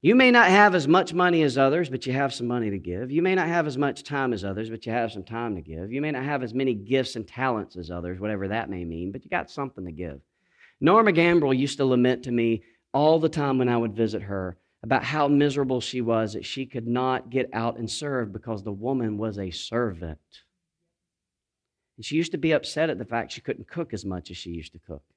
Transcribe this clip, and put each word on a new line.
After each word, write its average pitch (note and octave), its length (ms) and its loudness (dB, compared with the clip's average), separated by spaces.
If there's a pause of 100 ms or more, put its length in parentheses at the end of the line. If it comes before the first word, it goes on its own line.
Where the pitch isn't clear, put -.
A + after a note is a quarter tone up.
You G3+ 140 6
may B3+ 160 8
not A#3 180 8
have G3+ 260 8
as D#3 100 2
much E3 280 4
money F3 300 4
as C3 140 2
others, C#3 320 4
but B2+ 160 -6
you C3 60 -2
have C3+ 220 0
some A#2+ 120 -6
money A#2 240 -2
to G2 80 -4
give. F#2 320 -6
You D3+ 120 0
may F#3+ 140 2
not F3 120 0
have E3+ 200 0
as C3 100 -4
much C#3 260 -2
time C3+ 300 -2
as F#2+ 100 -4
others, G2+ 260 -6
but A2+ 160 -12
you A2+ 60 -6
have A#2 220 -2
some G2 100 -12
time A2+ 320 -6
to F2 60 -8
give. D#2+ 320 -10
You C#3 80 -4
may D3+ 100 -4
not C3+ 140 -6
have C#3 180 -2
as A2 100 -8
many C3 200 0
gifts A2+ 420 -2
and A2+ 100 -8
talents A#2+ 520 -4
as E2 120 -12
others, F2 300 -8
whatever G2 300 -4
that A2 200 -4
may F2+ 140 -6
mean, E2+ 300 -8
but - 100 -12
you - 60 -20
got - 200 -4
something B2+ 360 -10
to F2 80 -10
give. D#2 260 -10 (600)
Norma G3+ 320 6
Gambrell E3 440 4
used C#3 200 -2
to C#3 80 0
lament B2 380 4
to B2+ 100 -4
me A2+ 300 0 (280)
all D3+ 260 4
the D#3+ 120 2
time C#3+ 280 0
when B2+ 120 2
I A#2+ 80 2
would A2+ 180 -2
visit G#2 280 -2
her F#2+ 340 -6 (260)
about A#2 220 0
how C#3+ 240 0
miserable C#3 500 2
she B2+ 220 -6
was A2 320 0
that G#2+ 100 -8
she C3 220 -8
could B2 200 -8
not B2 440 -2
get B2 240 -2
out A#2 240 -2
and A2 120 -6
serve B2+ 440 -6
because A2 280 -8
the G2+ 120 -8
woman A2 440 -2
was G#2 220 -4
a F#2+ 120 -6
servant. F2 680 -6 (1800)
And A#2 80 -18
she D3 140 -2
used E3 160 -2
to F#3 40 -6
be D#3+ 140 2
upset D#3 380 0
at B2+ 80 -2
the A#2 80 -8
fact A#2 260 -4
she - 80 -12
couldn't - 300 -8
cook E3 240 -8
as G2 100 -8
much F#2 280 -8
as F2+ 40 -12
she - 140 -14
used E2 240 -10
to F2 60 -20
cook. D2 240 -16 (140)